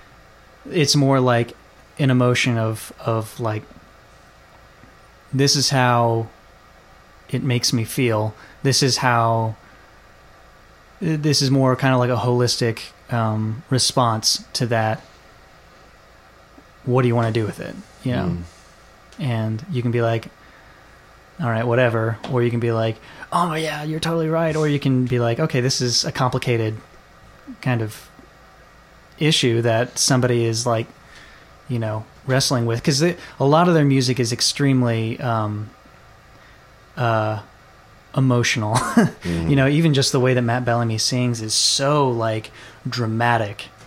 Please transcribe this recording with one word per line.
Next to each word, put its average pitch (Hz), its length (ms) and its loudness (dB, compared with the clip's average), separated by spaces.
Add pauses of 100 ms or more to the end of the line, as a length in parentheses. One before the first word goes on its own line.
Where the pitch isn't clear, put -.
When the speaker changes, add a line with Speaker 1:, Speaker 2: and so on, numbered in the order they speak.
(720)
Speaker 1:
It's - 260 0
more 135 240 2
like 120 340 0 (440)
an 135 120 2
emotion 123 460 2
of, 110 360 -4 (120)
of, 113 360 -4
like, 107 240 -6 (1700)
"This 143 240 2
is 131 140 0
how 120 580 2 (1000)
it 127 140 -4
makes 123 300 0
me 117 120 0
feel. 110 500 0 (280)
This 135 200 2
is 127 160 2
how," 113 580 0 (1400)
this 156 420 2
is 131 80 2
more 131 240 4
kinda 131 240 2
like 123 120 2
a 123 60 0
holistic, 120 600 0 (340)
um, 110 580 -2
response 120 760 0 (100)
to 127 120 -2
that. 110 360 0 (1800)
What 127 180 2
do 123 60 4
you 117 80 2
wanna 113 160 0
do 110 120 0
with 98 160 -6
it? - 140 -10 (300)
You 127 80 -2
know? 127 140 -2
Speaker 2:
Mm. 87 160 -4 (760)
Speaker 1:
And 113 540 -4
you 123 100 -4
can 120 80 -2
be 117 100 0
like, 113 280 0 (1120)
"All 120 80 -2
right, 113 160 -2
whatever." 113 520 2 (120)
Or 123 120 0
you 120 80 2
can 117 100 -2
be 117 120 0
like, 113 240 -2 (360)
"Oh, 175 220 0
yeah, 156 280 -6
you're 156 180 -6
totally 165 300 -2
right." 165 260 0
Or 156 120 0
you 143 120 0
can 127 240 2
be 123 140 0
like, 117 220 0
"Okay, 151 200 0
this 127 220 0
is 120 220 0
a 160 80 -6
complicated 123 640 -2 (840)
kind 123 220 -2
of - 260 -10 (1120)
issue 139 440 2
that 117 360 0
somebody 123 460 2
is, 113 220 -2
like, 117 200 0 (840)
you 120 100 -4
know, 110 260 -6 (220)
wrestling 131 400 0
with." 117 160 -2
'Cause 139 180 2
they, 175 160 0 (220)
a 135 60 0
lot 156 240 4
of 175 60 4
their 151 100 4
music 131 340 2
is 120 140 0
extremely, 120 880 0
um, 107 480 -4 (1300)
uh, 110 440 0 (760)
emotional. 120 600 2
<laughs> 117 100 -2 (380)
Speaker 2:
Mm-hmm. 165 240 -2
Speaker 1:
You 143 80 4
know, 135 100 4
even 151 280 2
just 135 180 0
the 139 80 2
way 127 140 4
that 123 80 0
Matt 120 240 0
Bellamy 117 320 0
sings 123 420 -2
is 110 140 -6
so, 143 560 2
like, 113 400 -2 (380)
dramatic. 113 800 -2 (180)